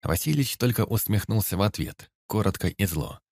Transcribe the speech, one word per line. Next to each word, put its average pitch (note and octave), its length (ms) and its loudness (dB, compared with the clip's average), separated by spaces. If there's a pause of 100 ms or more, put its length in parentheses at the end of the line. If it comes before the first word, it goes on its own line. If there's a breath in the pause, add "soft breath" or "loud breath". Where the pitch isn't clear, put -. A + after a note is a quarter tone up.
Василич D3 560 0
только A#2 260 2
усмехнулся G#2+ 720 0
в F#2 60 2
ответ, - 480 -2 (160)
коротко - 420 0
и G2 160 -2
зло. D#2+ 360 -4 (120)